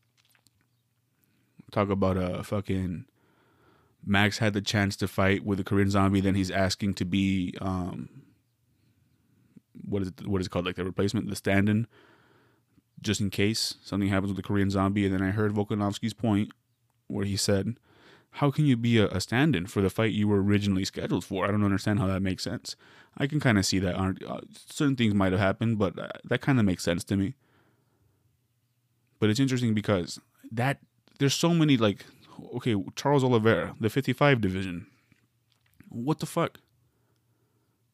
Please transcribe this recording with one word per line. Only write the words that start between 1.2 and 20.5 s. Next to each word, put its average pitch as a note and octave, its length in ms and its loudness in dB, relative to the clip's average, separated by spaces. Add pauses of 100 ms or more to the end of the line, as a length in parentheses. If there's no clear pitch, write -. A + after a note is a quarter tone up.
talk G2+ 180 0
about, F#2+ 280 2
uh, F#2 260 -4
fucking F#2+ 600 -4 (1000)
Max G2+ 320 2
had G#2+ 160 0
the G2+ 80 -2
chance G2+ 360 0
to G2 100 -4
fight G2 360 2
with G2 140 -2
the F#2+ 60 -4
Korean G2 260 2
Zombie, G2 320 4
then F#2+ 140 2
he's F#2+ 160 0
asking F#2+ 420 0
to F#2+ 120 -4
be, F#2+ 540 0
um, F#2 500 -6 (1800)
what G2 160 -2
is F#2 80 -4
it, - 180 -14
what G2 140 0
is F2 60 -4
it - 20 -10
called? F2 160 -4
Like, F#2 100 -4
the F2 80 -6
replacement, G2 460 -2
the G2 60 -6
stand-in, G#2 520 2 (1120)
just G#2 200 0
in G2 80 0
case G#2 540 -2
something G2 260 -2
happens G2 200 0
with F#2+ 80 -4
the F#2+ 60 -8
Korean G2+ 260 2
Zombie. G2 360 0
And F#2+ 80 0
then F#2+ 80 -2
I F#2+ 100 0
heard G#2+ 220 0
Volkanovski's G#2 600 -2
point G#2 380 0 (560)
where G2+ 180 -4
he G2 120 -4
said, G2+ 400 0 (540)
"How C#3+ 180 0
can D3+ 160 0
you C3+ 100 4
be A#2 220 2
a, G2+ 120 4
a F#2+ 120 -2
stand-in A#2 460 0
for G2+ 140 -2
the F#2 80 4
fight A2+ 240 0
you G#2 140 2
were G2+ 140 4
originally G2 420 2